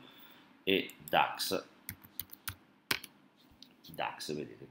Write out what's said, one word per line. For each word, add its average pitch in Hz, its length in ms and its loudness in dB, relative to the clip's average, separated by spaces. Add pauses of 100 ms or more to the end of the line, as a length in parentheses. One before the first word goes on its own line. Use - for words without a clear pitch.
(640)
e - 320 4 (140)
dax, - 580 2 (2250)
dax, - 480 -4
vedete 65 360 -8